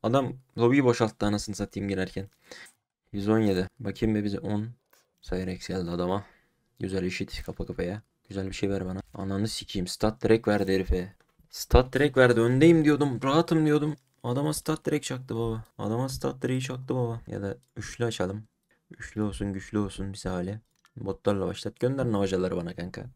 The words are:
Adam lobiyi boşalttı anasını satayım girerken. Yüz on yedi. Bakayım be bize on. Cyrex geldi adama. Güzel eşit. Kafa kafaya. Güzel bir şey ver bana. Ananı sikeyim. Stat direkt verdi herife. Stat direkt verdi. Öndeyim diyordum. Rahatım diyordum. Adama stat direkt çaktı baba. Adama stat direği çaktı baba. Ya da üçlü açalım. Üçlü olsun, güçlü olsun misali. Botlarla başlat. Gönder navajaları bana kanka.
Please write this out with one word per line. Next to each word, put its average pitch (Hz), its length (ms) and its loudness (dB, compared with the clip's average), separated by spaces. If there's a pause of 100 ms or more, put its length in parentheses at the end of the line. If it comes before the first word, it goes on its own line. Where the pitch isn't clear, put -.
Adam 127 300 2 (260)
lobiyi 127 260 6
boşalttı 113 420 2
anasını 104 300 -2
satayım 101 320 -6
girerken. 95 400 -4 (880)
Yüz 101 120 -2
on 110 100 4
yedi. 95 300 2 (120)
Bakayım 110 340 -2
be 104 100 0
bize 101 140 -2
on. 107 300 -4 (540)
Cyrex - 460 -6
geldi 185 220 -4
adama. 104 340 -2 (560)
Güzel 95 220 -2
eşit. - 440 -6
Kafa - 200 -8
kafaya. 101 360 -6 (260)
Güzel 95 180 -6
bir 95 60 -6
şey 98 180 -2
ver 95 160 -2
bana. 92 140 -6 (140)
Ananı 98 340 -2
sikeyim. - 380 -6
Stat - 360 -2
direkt 113 260 4
verdi 101 240 2
herife. 92 420 0 (360)
Stat - 420 2
direkt 139 240 2
verdi. 123 240 8
Öndeyim 147 440 8
diyordum. 143 400 2
Rahatım 156 420 4
diyordum. 151 300 2 (260)
Adama 143 300 -2
stat - 340 -4
direkt 147 200 -2
çaktı 127 300 -6
baba. 113 280 -4 (140)
Adama 113 300 -2
stat 135 340 -6
direği 131 180 -2
çaktı 131 340 -6
baba. 117 320 -2
Ya 98 160 -8
da 98 140 -6 (200)
üçlü - 280 -6
açalım. 107 400 -4 (460)
Üçlü - 320 -8
olsun, 101 300 -4
güçlü 98 260 -6
olsun 98 280 -4
misali. 95 540 -6 (360)
Botlarla 98 500 -2
başlat. 90 340 -8
Gönder 127 320 0
navajaları 92 440 0
bana 85 180 -6
kanka. 90 420 -10